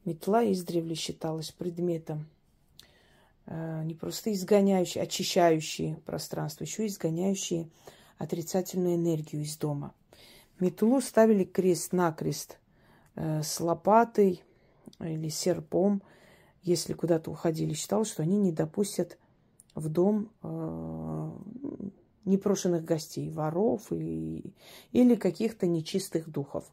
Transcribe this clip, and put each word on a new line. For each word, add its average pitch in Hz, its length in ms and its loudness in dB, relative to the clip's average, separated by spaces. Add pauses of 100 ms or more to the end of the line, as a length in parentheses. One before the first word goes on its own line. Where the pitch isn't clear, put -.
Метла 202 460 2
издревле 170 440 -2
считалась 160 560 -6
предметом, 170 760 -4 (1160)
э, 160 380 -8
не 160 100 -4
просто 175 400 -4
изгоняющей, 190 680 4
очищающей 160 920 2 (100)
пространство, 156 580 -6
еще 214 220 -4
изгоняющей 180 880 -2 (460)
отрицательную 180 800 -2
энергию 156 480 -2
из 151 140 -8
дома. 147 360 -4 (680)
Метлу 214 420 4
ставили 220 420 6
крест-накрест, 170 1160 0 (560)
э, 156 280 -2
с - 160 -6
лопатой 196 840 4 (560)
или 160 300 -6
серпом, 175 720 0 (580)
если 170 320 -2
куда-то 165 380 0
уходили. 156 420 -2
Считалось, 214 360 -2
что - 140 -4
они 185 140 2
не 196 140 4
допустят 175 680 -2 (580)
в 156 120 -6
дом, 202 420 2 (140)
э, 160 1300 -8 (560)
непрошеных 190 580 2
гостей, 156 460 -4
воров 165 640 -2
и, 160 600 -6 (380)
или 240 240 6
каких-то 202 520 -2
нечистых 165 640 -2
духов. - 440 -8